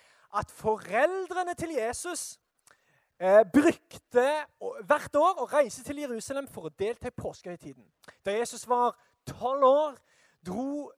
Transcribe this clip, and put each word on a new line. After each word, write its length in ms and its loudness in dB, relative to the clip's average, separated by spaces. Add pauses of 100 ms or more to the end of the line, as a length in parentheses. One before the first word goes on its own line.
(360)
at 160 -6
foreldrene 1040 -2
til 180 -6
Jesus, 640 -6 (800)
eh, 240 8 (100)
brukte 720 2 (360)
å, 120 -8 (100)
hvert 320 0
år 280 4
å 100 -8
reise 300 0
til 200 -10
Jerusalem 440 -8
for 200 -12
å 120 -14
delta 280 -6
i 80 -14
påskehøytiden. 720 -14 (400)
Da 60 -4
Jesus 360 -4
var 280 2 (320)
tolv 360 -4
år, 340 4 (480)
dro 520 -6